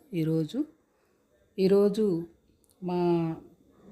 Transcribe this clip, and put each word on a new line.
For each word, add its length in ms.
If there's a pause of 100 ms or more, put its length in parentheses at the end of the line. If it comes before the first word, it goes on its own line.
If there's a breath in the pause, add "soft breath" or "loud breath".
(140)
ఈరోజు. 440 (1000)
ఈరోజు 460 (800)
మా 160 (920)